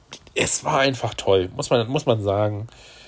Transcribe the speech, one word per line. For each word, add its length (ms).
es 280
war 160
einfach 360
toll, 400
muss 160
man, 160
muss 180
man 160
sagen. 460